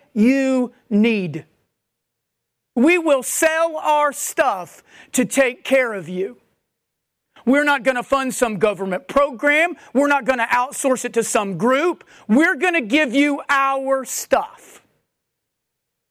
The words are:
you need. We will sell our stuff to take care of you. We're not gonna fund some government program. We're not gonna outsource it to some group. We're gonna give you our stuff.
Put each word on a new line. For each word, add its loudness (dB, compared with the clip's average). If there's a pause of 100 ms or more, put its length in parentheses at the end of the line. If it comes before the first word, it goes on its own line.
(140)
you 2 (160)
need. 0 (1300)
We 4
will 0
sell -2
our 0
stuff -4 (280)
to 0
take -2
care 0
of -10
you. -6 (1080)
We're 4
not 0
gonna 0
fund -2
some -2
government -2
program. 0 (160)
We're 2
not 0
gonna 0
outsource -2
it -6
to 0
some -4
group. 0 (240)
We're 4
gonna 0
give 0
you 2
our 0
stuff. -4 (1300)